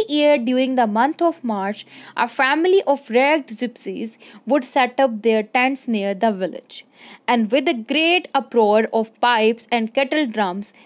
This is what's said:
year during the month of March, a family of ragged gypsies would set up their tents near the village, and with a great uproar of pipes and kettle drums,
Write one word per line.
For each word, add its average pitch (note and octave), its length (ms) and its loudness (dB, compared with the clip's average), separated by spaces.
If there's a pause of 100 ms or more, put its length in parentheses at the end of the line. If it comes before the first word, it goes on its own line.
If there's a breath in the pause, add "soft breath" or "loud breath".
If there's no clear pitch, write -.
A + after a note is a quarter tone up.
year D4 320 4
during B3+ 380 0
the B3 100 4
month A#3 400 0
of E4 160 -2
March, G#3 360 -4 (360 loud breath)
a A#3+ 160 0
family D#4+ 500 2 (120)
of C4+ 160 -6
ragged C4+ 520 0
gypsies A3+ 500 -8 (360 loud breath)
would C#4 180 0
set B3 340 0
up B3+ 240 2
their A3 180 2 (140)
tents C4 320 0
near G3+ 280 -2
the A3 160 0 (100)
village, - 440 -10 (420 loud breath)
and A#3 280 2
with D4 160 2
a D4 40 0 (160)
great E4+ 440 2
uproar A3+ 480 2 (100)
of A3 160 -2 (100)
pipes A3+ 520 2
and A3+ 240 -2
kettle C#4 320 0
drums, G3+ 440 -4 (140 soft breath)